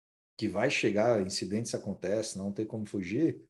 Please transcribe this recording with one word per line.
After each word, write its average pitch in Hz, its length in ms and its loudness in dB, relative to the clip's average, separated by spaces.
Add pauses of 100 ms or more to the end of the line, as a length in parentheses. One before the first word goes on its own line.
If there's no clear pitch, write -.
(360)
que 110 120 -2
vai 104 220 2
chegar, 110 520 4
incidentes 101 520 -2
acontecem, 101 680 -4
não 101 100 -4
tem 110 140 -2
como 107 200 -6
fugir, 104 640 0